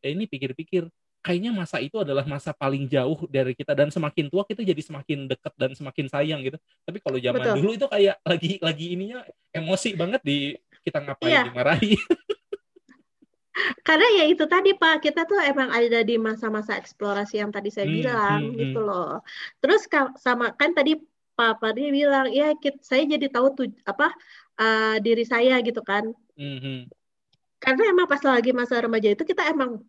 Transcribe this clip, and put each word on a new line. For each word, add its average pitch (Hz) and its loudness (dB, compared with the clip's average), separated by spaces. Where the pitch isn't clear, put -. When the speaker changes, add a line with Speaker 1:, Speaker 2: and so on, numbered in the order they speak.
Speaker 1:
eh, 147 -4
ini 202 -4
pikir-pikir, 165 -6
kayaknya 185 -2
masa 175 -4
itu 151 -6
adalah 139 0
masa 143 -6
paling 139 -2
jauh 131 0
dari 135 0
kita 143 -4
dan 147 2
semakin 151 -2
tua 196 0
kita 220 -8
jadi 170 0
semakin 139 -8
dekat - -6
dan 131 -2
semakin 139 -8
sayang 147 -2
gitu. 135 -6
Tapi 175 -10
kalau 131 -2
zaman 123 0
Speaker 2:
Betul. 220 2
Speaker 1:
dulu 185 2
itu 185 -2
kayak 202 4
lagi, 170 -2
lagi 160 -4
ininya 214 -8
emosi 185 -4
banget 190 -2
di, 143 -2
kita - -6
ngapain 143 -6
Speaker 2:
Iya. 294 4
Speaker 1:
dimarahi. 147 2
<laughs> - -2
Speaker 2:
Karena 320 4
ya 339 6
itu 320 2
tadi, 392 4
Pak, 320 2
kita 320 0
tuh 403 0
emang 285 0
ada 233 2
di 233 0
masa-masa 220 -2
eksplorasi 208 -4
yang 208 -6
tadi 202 -6
saya 208 -4
Speaker 1:
Hmm, 151 0
Speaker 2:
bilang 247 0
Speaker 1:
hmm, 240 -8
Speaker 2:
gitu 233 -4
Speaker 1:
hmm. 214 -2
Speaker 2:
loh. 180 -4
Terus 403 2
ka-, 269 0
sama 240 -2
kan 302 2
tadi 311 2
Pak 220 2
Fadli 233 -2
bilang, 277 2
"Ya, 294 4
kit-, 285 -4
saya 262 0
jadi 285 0
tahu 269 4
tuj-, 247 -6
apa, 294 0
eh, 220 2
diri 226 2
saya," 247 4
gitu 233 -4
kan. 214 -2
Speaker 1:
Hmm, 143 -8
hmm. 131 -8
Speaker 2:
Karena 320 2
emang 359 4
pas 285 0
lagi 254 2
masa 247 -2
remaja 226 2
itu 202 0
kita 381 -2
emang 254 -4